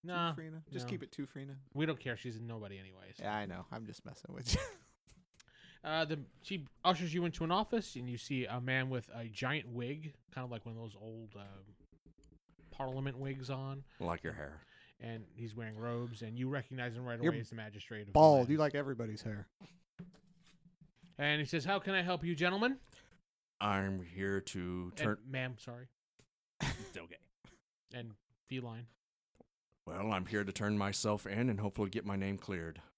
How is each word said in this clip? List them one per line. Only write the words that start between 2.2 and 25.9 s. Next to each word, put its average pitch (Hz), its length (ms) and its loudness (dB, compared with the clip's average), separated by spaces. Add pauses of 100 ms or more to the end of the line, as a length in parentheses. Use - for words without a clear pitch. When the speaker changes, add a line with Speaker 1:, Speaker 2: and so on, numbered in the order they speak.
Speaker 1:
a 113 60 -8
nobody 107 360 -8
anyways. 95 420 -18
Speaker 2:
Yeah, 104 140 -2
I 104 120 -2
know. 92 260 -6
I'm 113 140 -8
just - 180 -12
messing - 300 -14
with 92 200 0
you. 508 100 2
<laughs> 494 60 -8 (1120)
Speaker 1:
Uh, 156 200 2
the, 156 140 0 (240)
she 165 240 -6 (180)
ushers 170 300 6
you 175 100 4
into 165 200 0
an 165 80 2
office, 208 420 2
and 123 160 -4
you 120 80 -2
see 127 280 0
a 120 140 -2
man 131 300 2
with 123 240 -2
a 117 120 -6
giant 127 420 -2
wig, 139 440 -6 (220)
kind 127 100 -6
of 123 60 -8
like 117 160 -8
one 113 80 -8
of 113 80 -8
those 107 180 -10
old, 113 280 -12 (100)
uh, 101 40 -12 (1300)
Parliament 135 440 -2
wigs 135 320 -4
on. 135 360 -4 (160)
Speaker 3:
Like 85 240 0
your 80 80 -2
hair. 73 280 -8 (400)
Speaker 1:
And 113 220 -8 (140)
he's 110 180 -8
wearing 110 240 -8
robes, 120 440 -4
and 110 140 -6
you 127 120 0
recognize 127 480 -4
him 123 80 -8
right 120 180 -2
Speaker 2:
You're 165 100 6
Speaker 1:
away 117 80 -2
as 110 100 -8
the 117 40 -12
magistrate 107 460 -10
of 101 60 -8
the 98 60 -12
Speaker 2:
bald. 151 260 12
Speaker 1:
land. 123 120 6
Speaker 2:
You 151 80 6
like 147 160 4
everybody's 117 480 -2
hair. 101 240 -4 (1700)
Speaker 1:
And 147 240 2
he 143 60 2
says, 151 180 0
"How 196 140 2
can 196 160 0
I 185 80 4
help 175 220 0
you, 170 100 2
gentlemen?" 196 440 4 (840)
Speaker 3:
I'm 98 420 2
here 95 380 0
to - 180 -6 (300)
Speaker 1:
And 92 80 -10
Speaker 3:
turn 107 220 0 (120)
Speaker 1:
ma'am, 127 240 -4 (100)
sorry. 123 220 -12 (760)